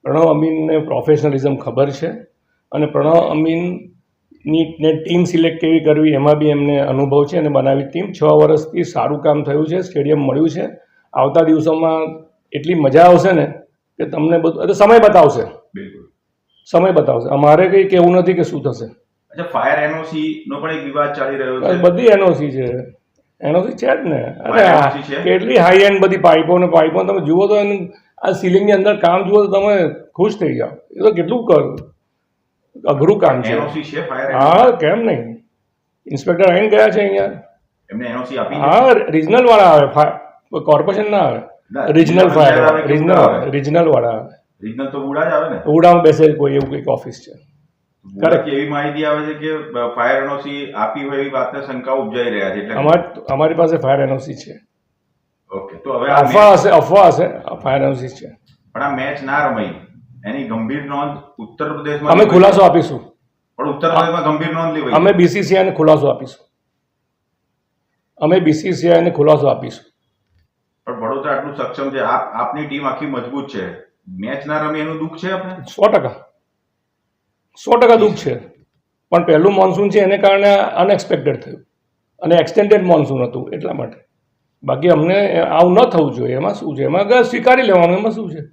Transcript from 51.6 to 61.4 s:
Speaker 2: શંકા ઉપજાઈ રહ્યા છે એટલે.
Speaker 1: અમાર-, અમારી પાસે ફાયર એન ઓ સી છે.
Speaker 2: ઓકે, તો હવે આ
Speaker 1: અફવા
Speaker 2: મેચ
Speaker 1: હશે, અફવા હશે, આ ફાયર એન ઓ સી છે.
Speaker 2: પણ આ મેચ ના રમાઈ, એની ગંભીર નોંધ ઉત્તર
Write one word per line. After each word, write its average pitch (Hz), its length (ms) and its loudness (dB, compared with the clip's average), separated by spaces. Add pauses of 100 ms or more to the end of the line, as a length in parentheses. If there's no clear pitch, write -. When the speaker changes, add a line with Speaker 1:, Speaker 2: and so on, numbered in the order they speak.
Speaker 2:
શંકા 131 300 -10
ઉપજાઈ 120 380 -4
રહ્યા 98 200 -4
છે 98 100 -8
એટલે. 110 160 -10
Speaker 1:
અમાર-, 151 440 0 (100)
અમારી 156 240 0
પાસે 165 240 0
ફાયર 139 220 0
એન 135 120 -2
ઓ 127 60 -4
સી 139 160 -12
છે. - 260 -20 (960)
Speaker 2:
ઓકે, - 220 -14
તો 135 160 -10
હવે 123 160 -4
આ 143 120 4
Speaker 1:
અફવા 202 280 6
Speaker 2:
મેચ 185 100 6
Speaker 1:
હશે, 196 100 2
અફવા 175 380 4
હશે, 165 180 2
આ - 300 -10
ફાયર 135 260 -4
એન 135 80 0
ઓ 139 40 -4
સી 127 140 -10
છે. - 280 -20 (380)
Speaker 2:
પણ 117 80 -8
આ 139 140 -6
મેચ 135 280 -10
ના 143 240 -4
રમાઈ, 110 220 -6 (580)
એની 131 160 -8
ગંભીર 113 420 -8
નોંધ 143 320 -8 (200)
ઉત્તર 151 360 -10